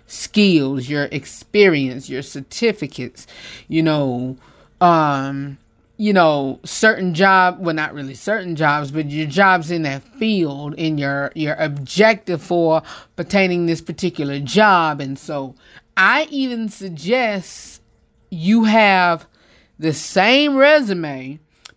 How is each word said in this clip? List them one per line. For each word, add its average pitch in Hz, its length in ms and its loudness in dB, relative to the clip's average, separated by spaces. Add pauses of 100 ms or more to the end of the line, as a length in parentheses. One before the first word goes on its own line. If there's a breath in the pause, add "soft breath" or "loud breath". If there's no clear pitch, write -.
skills, 139 800 0
your 143 160 -2
experience, 143 1040 0
your 135 140 -8
certificates, - 1040 -6 (420 loud breath)
you 160 140 0
know, 131 540 -2 (440 soft breath)
um, 139 760 2 (420)
you 208 140 0
know, 151 520 2
certain 190 500 0
job, 185 460 4
well, 165 160 -4
not 156 180 -6
really 135 200 -12
certain 185 420 -6
jobs, 147 340 0
but 151 180 -6
your 151 180 -6
jobs 175 440 2
in 170 120 -2
that 139 200 -6 (160)
field, 151 560 -2
in 156 240 -2
your, 139 380 -4
your 151 240 -4
objective 165 800 0
for 165 400 0 (320 loud breath)
pertaining 180 520 0
this 165 140 -2
particular 147 600 -6
job. 160 600 2
And 135 160 -6
so 139 380 -10 (420 soft breath)
I 240 340 2
even 247 380 -4
suggest 196 1120 -6 (500)
you 190 340 2
have 190 640 4 (500 soft breath)
the 156 140 -2
same 262 640 2
resume, 175 840 2 (380 loud breath)